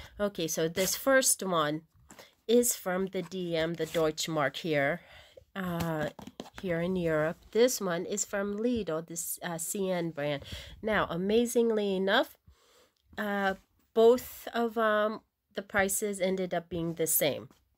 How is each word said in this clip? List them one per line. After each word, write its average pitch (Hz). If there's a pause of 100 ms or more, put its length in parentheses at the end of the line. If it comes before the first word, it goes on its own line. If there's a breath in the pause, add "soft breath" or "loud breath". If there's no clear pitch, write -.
(200 loud breath)
Okay, 202
so 165
this 185
first 262
one 160 (680 loud breath)
is 240
from 190
the 190
D 175
M, 160
the 165
Deutsche 160
Mark 147
here, 151 (540 loud breath)
uh, 170 (520)
here 170
in 180
Europe. 160 (140)
This 240
one 180
is 208
from 202
Lidl, 202
this, -
uh, 170
C 185
N 170
brand. 143 (380 loud breath)
Now, 202
amazingly 214
enough, 196 (800 soft breath)
uh, 202 (380)
both 233
of, 233
um, 214 (340)
the 208
prices 196
ended 185
up 170
being 165
the 160
same. 127 (280)